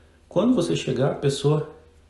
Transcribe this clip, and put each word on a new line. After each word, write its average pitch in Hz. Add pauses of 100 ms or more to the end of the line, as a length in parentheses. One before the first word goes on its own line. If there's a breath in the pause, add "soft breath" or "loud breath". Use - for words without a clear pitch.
(280 loud breath)
quando 233
você 165
chegar, 127
a -
pessoa 151 (400)